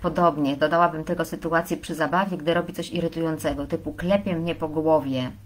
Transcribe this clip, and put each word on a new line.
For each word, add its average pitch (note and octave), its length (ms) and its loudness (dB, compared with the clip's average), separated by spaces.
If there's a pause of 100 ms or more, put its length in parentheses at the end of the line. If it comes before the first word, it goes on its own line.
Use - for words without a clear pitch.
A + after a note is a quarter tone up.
podobnie, D3+ 540 2
dodałabym D#3+ 480 2
tego E3+ 200 0
sytuację E3 520 -2
przy - 180 -8
zabawie, E3+ 420 0
gdy D#3+ 180 0
robi E3+ 180 0
coś - 180 -8
irytującego, D#3+ 760 -2
typu D#3 260 -4
klepie F#3+ 440 0
mnie E3 180 -2
po D#3+ 140 -4
głowie. D3 640 2 (140)